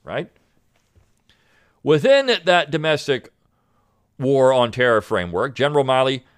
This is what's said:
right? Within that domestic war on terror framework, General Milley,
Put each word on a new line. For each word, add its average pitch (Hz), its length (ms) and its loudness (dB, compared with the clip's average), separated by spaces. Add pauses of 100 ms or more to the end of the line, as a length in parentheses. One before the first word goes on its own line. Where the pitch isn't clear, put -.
right? 135 260 -10 (1500)
Within 247 480 2 (160)
that 170 240 2
domestic 151 640 -4 (840)
war 131 340 2
on 120 180 0
terror 120 300 2
framework, 98 540 -4
General 143 280 0
Milley, 131 380 0 (160)